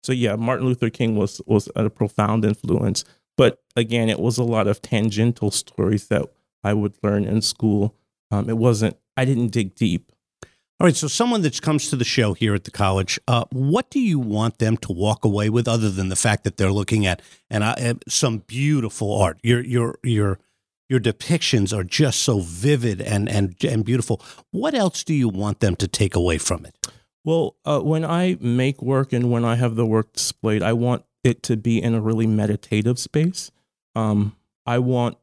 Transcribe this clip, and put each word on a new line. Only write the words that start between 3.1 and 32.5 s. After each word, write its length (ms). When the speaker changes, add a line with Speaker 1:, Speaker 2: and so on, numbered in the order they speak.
Speaker 1:
but 260
again, 340
it 100
was 180
a 60
lot 240
of 140
tangential 680
stories 600
that 200
I 120
would 280
learn 220
in 180
school. 540
Um, 200
it 80
wasn't, 400
I 100
didn't 280
dig 220
deep. 360
Speaker 2:
All 60
right, 100
so 120
someone 360
that 180
comes 280
to 60
the 80
show 300
here 200
at 120
the 60
college, 460
uh, 240
what 380
do 100
you 200
want 380
them 200
to 140
walk 320
away 260
with 180
other 220
than 200
the 80
fact 260
that 140
they're 140
looking 340
at 160
and, 140
uh, 300
some 300
beautiful 760
art? 300
Your, 180
your, 420
your, 360
your 100
depictions 760
are 100
just 360
so 180
vivid 600
and, 300
and, 340
and 220
beautiful. 360
What 220
else 320
do 80
you 160
want 320
them 160
to 100
take 280
away 220
from 280
it? 100
Speaker 1:
Well, 400
uh, 160
when 240
I 380
make 400
work 320
and 180
when 140
I 100
have 200
the 100
work 260
displayed, 500
I 120
want 320
it 200
to 120
be 260
in 120
a 80
really 260
meditative 720